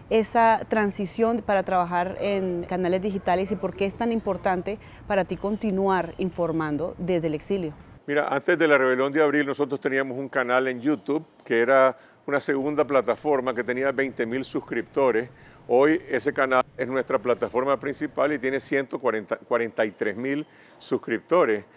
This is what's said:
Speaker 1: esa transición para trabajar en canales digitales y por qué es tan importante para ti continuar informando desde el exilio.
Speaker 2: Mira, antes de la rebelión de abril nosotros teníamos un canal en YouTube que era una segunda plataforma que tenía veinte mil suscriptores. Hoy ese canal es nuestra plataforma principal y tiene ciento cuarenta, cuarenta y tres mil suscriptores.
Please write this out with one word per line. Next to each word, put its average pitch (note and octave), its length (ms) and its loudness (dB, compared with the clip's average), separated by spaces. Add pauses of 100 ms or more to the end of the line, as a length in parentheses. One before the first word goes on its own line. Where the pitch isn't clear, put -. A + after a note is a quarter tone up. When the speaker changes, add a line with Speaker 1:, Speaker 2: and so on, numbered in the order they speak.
Speaker 1:
esa A3+ 600 4
transición G#3+ 760 0
para G3 180 2
trabajar F3+ 580 0
en F#3+ 420 -2
canales F3+ 380 0
digitales F#3+ 500 -2
y G3 60 -4
por F#3 180 -4
qué G3 100 -2
es F#3+ 100 -4
tan A#3 180 -2
importante G3 680 -2 (280)
para G3 180 0
ti F#3 100 -6
continuar F#3+ 840 -2
informando E3 800 -2
desde E3+ 300 0
el D#3 80 -4
exilio. E3 380 -6 (340)
Speaker 2:
Mira, C#3+ 220 0
antes C#3 280 2
de D#3+ 100 4
la D3 100 8
rebelión C3 340 2
de D#3 100 2
abril D3 240 4
nosotros C#3 340 -2
teníamos C3+ 380 -2
un C3+ 120 -8
canal B2+ 400 2
en B2 100 -4
YouTube C#3+ 460 -2 (180)
que A#2 160 2
era C3 380 6 (280)
una C#3+ 140 -2
segunda C#3+ 480 -2
plataforma B2+ 640 0
que A#2+ 100 -4
tenía B2+ 280 -2
veinte B2+ 340 -2
mil B2+ 200 -4
suscriptores. B2 840 -2 (380)
Hoy C#3+ 420 4
ese C#3 240 -2
canal C3 300 2 (120)
es C3 120 -4
nuestra C3 320 -2
plataforma B2 600 0
principal C#3+ 540 -2
y C#3 60 -4
tiene C3 200 -2
ciento C#3 380 -2
cuarenta, A2 400 -2
cuarenta A#2 480 -2
y G#2 60 -2
tres G#2 260 -4
mil C#3 300 -4 (320)
suscriptores. A#2 840 0 (120)